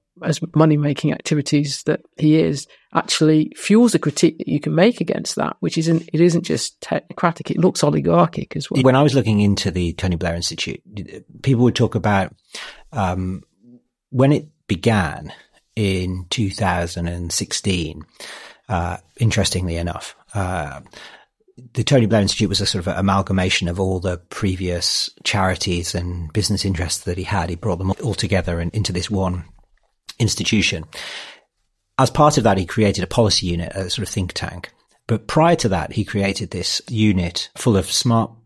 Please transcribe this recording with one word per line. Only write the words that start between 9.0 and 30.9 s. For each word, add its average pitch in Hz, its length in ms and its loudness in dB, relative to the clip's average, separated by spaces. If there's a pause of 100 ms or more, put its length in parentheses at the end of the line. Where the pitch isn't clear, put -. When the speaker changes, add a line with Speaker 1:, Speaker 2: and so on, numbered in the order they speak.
Speaker 2:
was 143 140 4
looking 107 260 4
into 101 300 2
the 87 220 0
Tony 90 220 -2
Blair 85 200 -2
Institute, - 460 -6 (600)
people 123 220 4
would 117 120 4
talk 113 200 0
about, 98 380 0 (580)
um, 92 500 -4 (720)
when 135 200 4
it - 160 0 (200)
began 92 680 0 (420)
in 92 540 -2
two 101 220 -2
thousand 87 560 -2
and 87 240 -6
sixteen, 82 720 -4 (680)
uh, 90 280 -2 (200)
interestingly 92 580 0
enough, 85 400 -6 (200)
uh, 87 440 -4 (960)
the 117 100 -2
Tony 127 220 4
Blair 104 160 4
Institute 98 280 0
was 101 120 -2
a 95 40 0
sort 92 220 -2
of - 80 -4
amalgamation 95 720 0
of 87 120 -4
all 92 200 -2
the 87 200 -4 (100)
previous 90 800 -4 (140)
charities 92 720 -2
and 87 360 -6
business 101 320 0
interests 87 400 -2
that 87 140 -4
he 90 60 -6
had. 87 260 -2
He 85 60 -4
brought 90 240 -4
them 92 120 0 (120)
all 110 100 -2
together 87 460 -2
and 85 140 -4
into 104 200 -2
this 90 160 -4
one 92 360 -2 (720)
institution. 95 680 0 (1120)